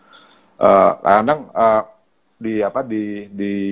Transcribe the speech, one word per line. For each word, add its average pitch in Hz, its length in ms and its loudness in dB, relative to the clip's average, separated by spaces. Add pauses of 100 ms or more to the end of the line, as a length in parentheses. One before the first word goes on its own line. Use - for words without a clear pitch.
(600)
Eh, 95 400 4
kadang, 113 560 0
eh, 110 280 2 (540)
di 110 240 -4
apa, 113 240 -4
di, 104 480 -8
di 101 200 -6 (180)